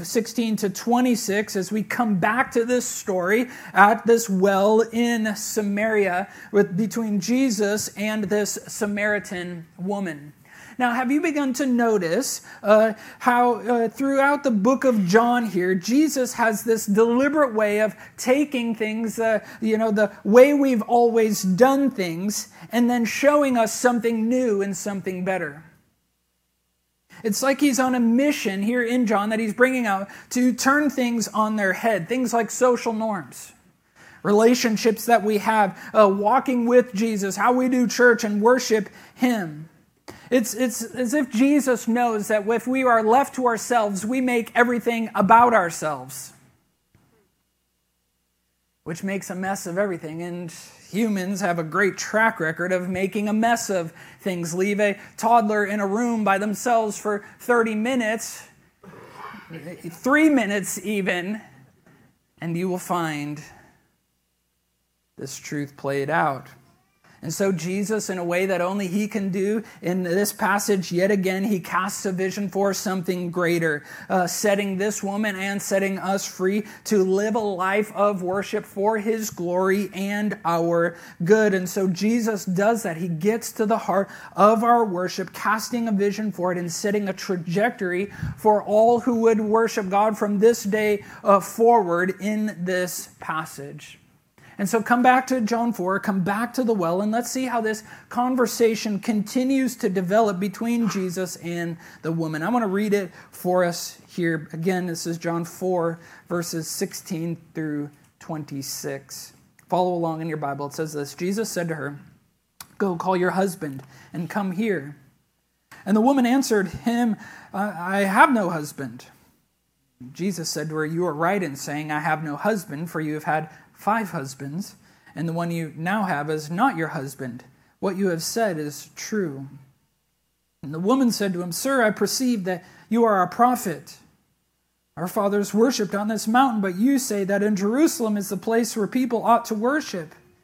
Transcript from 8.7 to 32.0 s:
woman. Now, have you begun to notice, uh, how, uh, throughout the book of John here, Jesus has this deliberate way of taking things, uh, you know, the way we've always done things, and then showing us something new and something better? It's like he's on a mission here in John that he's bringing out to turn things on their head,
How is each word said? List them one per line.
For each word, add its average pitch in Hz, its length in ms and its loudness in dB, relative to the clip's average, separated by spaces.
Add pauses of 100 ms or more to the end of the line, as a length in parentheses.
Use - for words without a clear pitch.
woman. 175 540 -6 (440)
Now, 247 160 0
have 247 180 -2
you 294 80 2
begun 294 360 0
to 294 100 -2
notice, 226 760 0 (240)
uh, 214 300 4 (260)
how, 247 360 4
uh, 233 340 0
throughout 277 560 0
the 262 60 2
book 240 340 2
of 220 200 4
John 233 420 4
here, 180 280 0
Jesus 247 600 0
has 214 280 0
this 220 220 0
deliberate 240 680 2
way 214 280 2
of 214 160 -2 (180)
taking 254 580 0
things, 220 460 -4
uh, 220 260 0 (140)
you 220 180 0
know, 220 140 2
the 208 180 2 (140)
way 247 300 8
we've 269 300 2
always 226 600 2
done 254 480 4
things, 185 560 -6 (240)
and 233 180 2
then 247 140 0
showing 277 540 2
us 220 200 0
something 233 520 0
new 240 320 2
and 196 160 -4
something 185 480 -6
better? 165 400 -6 (1600)
It's 220 180 -2
like 269 160 2
he's 269 220 4
on 254 120 2
a 254 60 2
mission 233 640 2
here 247 180 0
in 240 240 0
John 208 260 0
that 220 80 -2
he's 220 140 -2
bringing 254 320 0
out 196 220 -2 (220)
to 254 240 2
turn 285 360 2
things 233 380 -2
on 214 300 -2
their 190 160 0
head, 196 340 -2